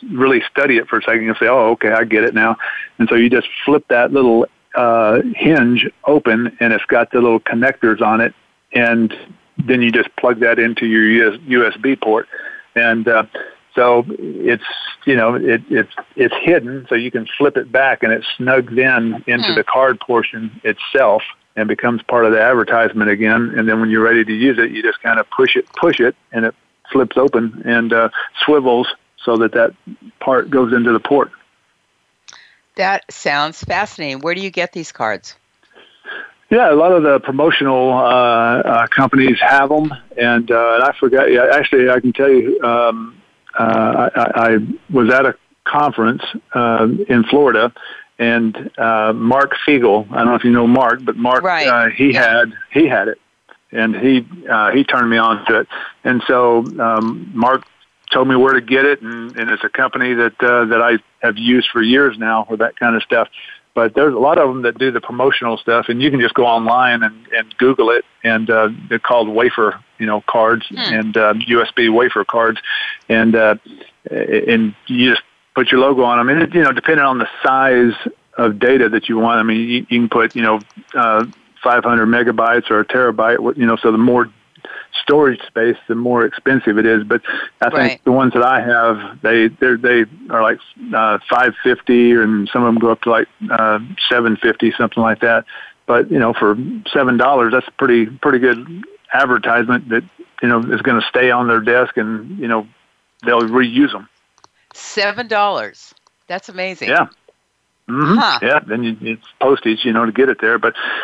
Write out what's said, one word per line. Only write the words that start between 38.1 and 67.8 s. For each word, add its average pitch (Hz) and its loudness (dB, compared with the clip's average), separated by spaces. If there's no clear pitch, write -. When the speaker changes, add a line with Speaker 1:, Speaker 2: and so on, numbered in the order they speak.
Speaker 1:
uh, 117 0
companies 131 2
have 139 2
'em, 151 0
and, 120 0
uh, 117 2
and 120 2
I 139 2
forgot. 135 2
Yeah, 123 4
actually, 139 2
I 127 2
can 123 0
tell 139 2
you, 127 4
um, 117 -2
uh, 113 0
I, 120 0
I, 117 0
I 110 4
was 123 2
at 131 2
a 127 -2
conference, 135 -2
uh, 117 0
in 120 4
Florida, 123 2
and, 117 -2
uh, 110 0
Mark 123 0
Fiegel, 110 2
I - -6
don't 117 2
know 123 2
if - -4
you 120 4
know 120 4
Mark, 123 2
but 117 -2
Mark, 123 0
Speaker 2:
Right. 170 0
Speaker 1:
uh, 120 2
he 135 2
Speaker 2:
Yeah. 123 0
Speaker 1:
had, 117 0
he 156 2
had 107 0
it, 107 -6
and 113 -2
he, 123 2
uh, 107 0
he 135 2
turned 123 0
me 113 2
on 113 0
to 110 0
it. - -4
And 127 0
so, 120 2
um, 113 -4
Mark 123 0
told 131 0
me 131 2
where 131 4
to 131 0
get 131 0
it, 143 0
and, 117 -12
and 117 -4
it's 107 -4
a 107 -4
company 127 -2
that, 117 -2
uh, 120 2
that 113 0
I 117 2
have 107 -2
used 120 0
for 120 -2
years 123 2
now 110 -2
for 110 -8
that 110 -2
kind 117 0
of 104 -4
stuff. 117 -2
But 117 0
there's 143 2
a 113 -2
lot 147 2
of 147 4
'em 127 -8
that 120 -2
do 131 -2
the 117 -4
promotional 123 -2
stuff, 117 -2
and 120 -4
you 143 2
can 135 0
just 117 0
go 123 2
online 117 0
and, 110 -6
and 113 -6
Google 127 2